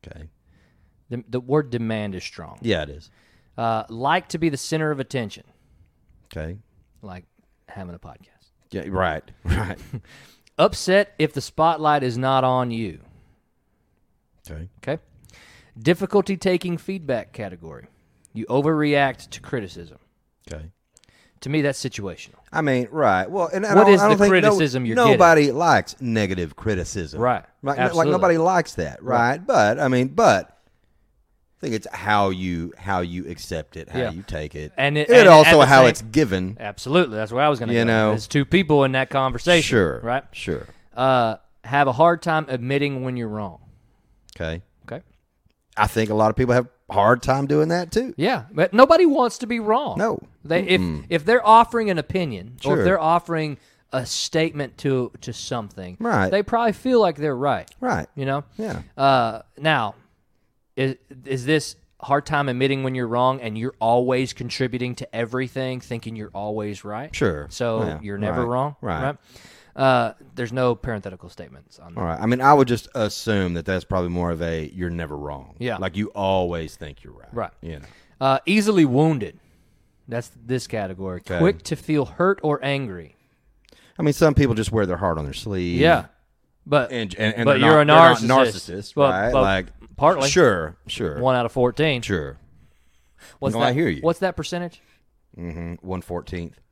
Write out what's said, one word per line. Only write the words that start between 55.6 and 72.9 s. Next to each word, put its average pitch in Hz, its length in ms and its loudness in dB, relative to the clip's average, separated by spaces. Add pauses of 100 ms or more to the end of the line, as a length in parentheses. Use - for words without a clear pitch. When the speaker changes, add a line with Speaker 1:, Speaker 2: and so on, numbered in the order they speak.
Speaker 1:
Right. 202 280 2
Speaker 2:
they 196 140 0
probably 226 300 0
feel 254 260 0
like 180 160 2
they're 143 220 -4
right. 127 420 -2
Speaker 1:
Right. 220 360 -4
Speaker 2:
You 139 100 -8
know? 139 180 -4 (140)
Speaker 1:
Yeah. 214 240 -8 (160)
Speaker 2:
Uh, 120 460 2 (140)
now, 139 380 -2 (800)
is, 131 200 -2 (300)
is 131 200 -6
this 151 300 -2 (260)
hard 143 240 -2
time 143 240 -2
admitting 135 340 -2
when 131 120 -4
you're 123 120 -4
wrong 127 340 0
and 110 160 -8
you're 120 220 -6
always 123 540 0
contributing 123 640 -6
to - 200 -14
everything, 127 640 -6
thinking 113 360 -10
you're 107 180 -14
always 104 500 -8
right? 110 320 -12
Speaker 1:
Sure. 76 340 -2
Speaker 2:
So 113 340 -4
Speaker 1:
Yeah. 78 180 -6
Speaker 2:
you're 101 160 -10
never 104 240 -4
Speaker 1:
Right. 120 100 -2
Speaker 2:
wrong? 139 300 -4
Speaker 1:
Right. 92 220 -6
Speaker 2:
Right? 139 140 -6 (580)
Uh, 127 380 2 (220)
there's 120 180 -8
no 123 220 0
parenthetical 101 540 -10
statements - 500 -20
on 85 160 -18
that. - 40 -8
Speaker 1:
All 90 60 -4
right. 82 140 -4
I - 80 -4
mean, 127 140 0
I 139 120 8
would 135 140 6
just 120 260 -2